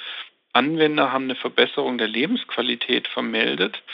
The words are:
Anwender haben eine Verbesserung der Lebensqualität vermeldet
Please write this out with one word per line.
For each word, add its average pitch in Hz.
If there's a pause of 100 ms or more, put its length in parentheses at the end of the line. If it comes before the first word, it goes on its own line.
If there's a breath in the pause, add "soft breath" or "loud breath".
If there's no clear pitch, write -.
(540 loud breath)
Anwender 151
haben 131
eine 131
Verbesserung 127
der 110
Lebensqualität 120
vermeldet 117 (120 loud breath)